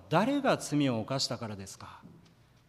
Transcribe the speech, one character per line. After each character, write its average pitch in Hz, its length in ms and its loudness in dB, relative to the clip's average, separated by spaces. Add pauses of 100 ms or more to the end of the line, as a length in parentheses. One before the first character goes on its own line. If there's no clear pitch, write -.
誰 233 320 4
が 240 160 4
罪 147 320 2
を 117 140 2
犯 131 180 -2
し - 80 -2
た 123 100 -4
か 113 120 -8
ら 104 80 -8
で 95 100 -10
す - 100 -16
か？ - 240 -18 (680)